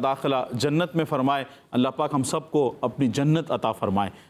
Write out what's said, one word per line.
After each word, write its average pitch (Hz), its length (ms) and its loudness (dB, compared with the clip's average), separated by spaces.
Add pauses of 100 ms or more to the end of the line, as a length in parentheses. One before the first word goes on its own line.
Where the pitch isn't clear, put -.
داخلہ 135 340 0 (160)
جنت 147 440 0
میں 160 80 2
فرمائے۔ 139 400 0 (260)
اللہ 127 180 2
پاک 143 260 -2
ہم - 80 2
سب - 280 -4
کو 139 300 2
اپنی 127 280 0
جنت 147 420 2
عطا 117 220 0
فرمائے۔ 101 380 0 (200)